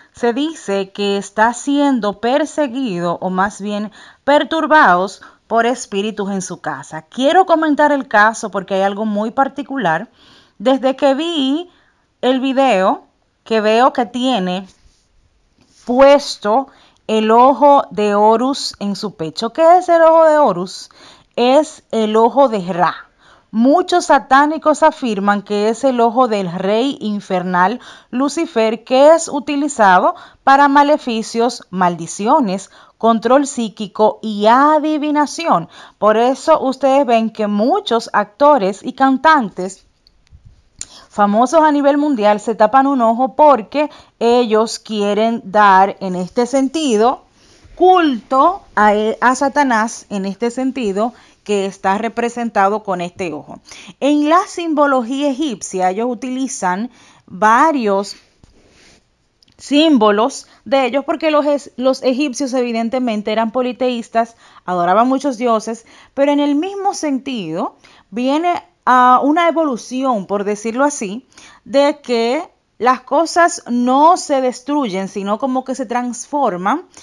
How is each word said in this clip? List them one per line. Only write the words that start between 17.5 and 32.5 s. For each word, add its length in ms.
de 240
Horus 640
en 180
su 180
pecho. 380
¿Qué 240
es 140
el 100
ojo 240
de 140
Horus? 500
Es 540
el 240
ojo 340
de 120
Ra. 220
Muchos 560
satánicos 800
afirman 580
que 260
es 140
el 180
ojo 280
del 220
rey 500
infernal 800
Lucifer, 760
que 300
es 140
utilizado 840
para 240
maleficios, 1040
maldiciones, 1000